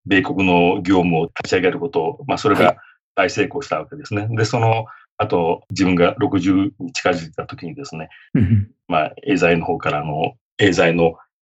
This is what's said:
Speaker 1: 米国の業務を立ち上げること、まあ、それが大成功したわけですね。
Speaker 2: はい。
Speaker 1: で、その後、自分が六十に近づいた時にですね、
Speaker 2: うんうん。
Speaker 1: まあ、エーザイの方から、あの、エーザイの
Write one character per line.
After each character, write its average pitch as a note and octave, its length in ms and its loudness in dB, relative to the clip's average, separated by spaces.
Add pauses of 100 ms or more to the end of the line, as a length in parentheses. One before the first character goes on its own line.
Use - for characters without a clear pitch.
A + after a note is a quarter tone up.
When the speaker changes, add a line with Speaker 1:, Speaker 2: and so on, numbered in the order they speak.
Speaker 1:
米 F#2+ 180 2
国 F#2 220 -2
の F2 380 4
業 F#2 160 2
務 E2+ 200 2
を D#2+ 60 0
立 - 240 -10
ち - 80 0
上 F2+ 60 0
げ F#2 80 2
る F2 100 -4
こ E2+ 80 -4
と、 - 400 -4
ま G2 60 -2
あ、 - 40 -6
そ - 120 0
れ G2+ 40 4
が F2+ 220 2 (380)
大 F#2+ 160 0
成 G#2 140 -2
功 F2 180 -8
し - 60 -12
た D#2 100 -2
わ D#2 100 -12
け E2 80 -18
で D2+ 80 -16
す - 100 -8
ね。 G#2 120 -4
Speaker 2:
は - 20 -6
い。 A2+ 80 -4
Speaker 1:
で、 A2 80 2
そ A#2+ 160 0
の A2+ 240 2 (320)
後、 F2 540 0
自 G2 140 0
分 F2+ 100 4
が E2+ 240 4
六 G2 200 0
十 F#2+ 400 0
に F2 140 -12
近 - 180 -2
づ E2 180 -4
い - 40 -20
た - 140 -10
時 - 200 -14
に D#2 80 -12
で C#2 120 -14
す D#2+ 100 -14
ね、 D#2 140 -14 (240)
Speaker 2:
う C#3+ 60 4
ん - 20 4
う - 20 4
ん。 G2 260 2 (160)
Speaker 1:
ま E2 200 0
あ、 - 80 -10 (120)
エ G2+ 60 0
ー F#2+ 40 2
ザ E2+ 140 4
イ E2+ 80 2
の D#2+ 60 -4
方 E2 140 -4
か - 120 -4
ら、 D2 100 -4
あ D2+ 40 -6
の、 D#2 300 -4 (240)
エ G#2+ 100 4
ー F2+ 40 2
ザ E2+ 160 2
イ E2 60 0
の E2 200 2 (280)